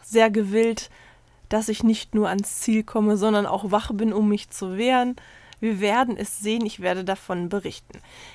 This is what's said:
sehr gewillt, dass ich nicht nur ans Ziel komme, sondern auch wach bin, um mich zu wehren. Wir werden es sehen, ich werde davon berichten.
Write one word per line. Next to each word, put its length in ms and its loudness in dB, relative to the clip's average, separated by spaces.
sehr 260 6
gewillt, 600 2
dass 200 0
ich 140 -4
nicht 320 2
nur 140 2
ans 320 -4
Ziel 240 0
komme, 320 2
sondern 300 2
auch 260 -4
wach 200 0
bin, 200 0
um 160 2
mich 220 -2
zu 260 -8
wehren. 400 2
Wir 200 -2
werden 360 2
es 220 -8
sehen, 260 -2
ich 140 -6
werde 240 -2
davon 460 -4
berichten. 500 -8